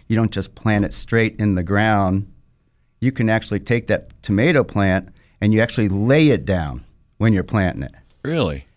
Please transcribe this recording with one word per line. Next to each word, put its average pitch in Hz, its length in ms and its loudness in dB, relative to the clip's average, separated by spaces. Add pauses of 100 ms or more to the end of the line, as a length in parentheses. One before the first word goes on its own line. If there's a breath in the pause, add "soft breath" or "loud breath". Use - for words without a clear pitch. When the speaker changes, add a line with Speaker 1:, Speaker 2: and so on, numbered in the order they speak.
Speaker 1:
you 113 80 -2
don't 104 160 2
just - 240 -8
plant 104 300 0
it - 80 -6
straight 113 480 -2
in 104 160 0
the 90 80 -2
ground. 101 640 0 (760)
You 127 100 0
can 123 200 0
actually 107 300 -2
take 117 280 -2
that - 220 -2 (120)
tomato 127 400 2
plant 95 460 0 (320 soft breath)
and 104 120 2
you 110 80 4
actually 113 280 0
lay 123 400 2
it 95 180 0
down 78 360 -4 (360)
when 110 140 2
you're 95 100 0
planting 92 400 -2
it. 67 120 -12 (300)
Speaker 2:
Really? 104 400 -2 (120)